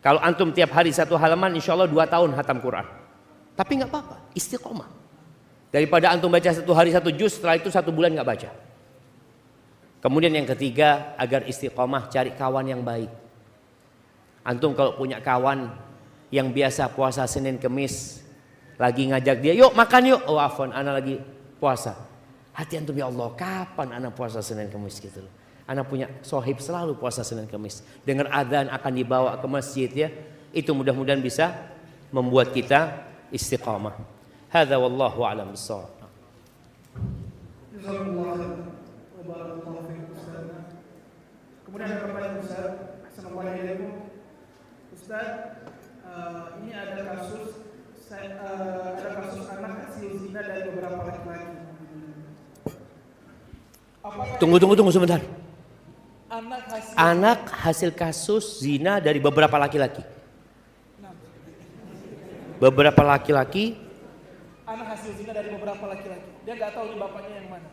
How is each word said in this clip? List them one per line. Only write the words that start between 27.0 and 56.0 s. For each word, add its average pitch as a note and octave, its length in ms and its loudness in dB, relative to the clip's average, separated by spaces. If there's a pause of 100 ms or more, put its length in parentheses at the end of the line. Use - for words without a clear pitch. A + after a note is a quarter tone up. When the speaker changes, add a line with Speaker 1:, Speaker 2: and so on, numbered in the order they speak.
Speaker 1:
Senin A2 240 -8
Kemis. G#2 400 -12 (160)
Dengar C#3 260 0
adzan C3+ 400 0
akan C3 240 -6
dibawa B2+ 460 2
ke C3 80 -6
masjid C3+ 420 -2
ya. D3 200 -2 (420)
Itu D#3 240 0
mudah-mudahan C3+ 480 0
bisa D#3 320 0 (560)
membuat B2+ 400 4
kita C#3 580 2 (220)
istiqamah. G#2+ 640 -4 (580)
Hadza C#3 240 4
wallahu B2+ 460 2
a'lam G2+ 320 -4
bissawab. G2 340 -10 (1800)
Speaker 2:
Jazakumullah F#3+ 640 -6
khairan. E3+ 320 -10 (480)
Wa F3+ 80 -18
barakallahu E3 640 -14
fiikum, D#3+ 240 -14
Ustaz. E3 320 -16 (1200)
Kemudian G#3 240 -12
ada G3 160 -6
pertanyaan, G3 380 -8
Ustaz. F#3 300 -10 (360)
Assalamualaikum. F#3 800 -10 (1040)
Ustaz, G#3+ 360 -12 (760)
eh, E3+ 380 -14 (180)
ini G#3+ 140 -14
ada G3 260 -12 (160)
kasus, G#3+ 320 -12 (480)
saya, G3 320 -18
eh, F#3+ 720 -8
ada - 120 -8 (140)
kasus - 220 -12
anak G3 260 -12 (160)
hasil G3+ 220 -12 (100)
zina G3 220 -12
dari F#3+ 260 -8
beberapa F3+ 380 -8
laki-laki. E3+ 480 -12 (2500)
Apakah - 400 -8
Speaker 1:
Tunggu, E3+ 160 8
tunggu, F#3+ 160 8
tunggu G3 180 8
sebentar. F3 300 4 (1120)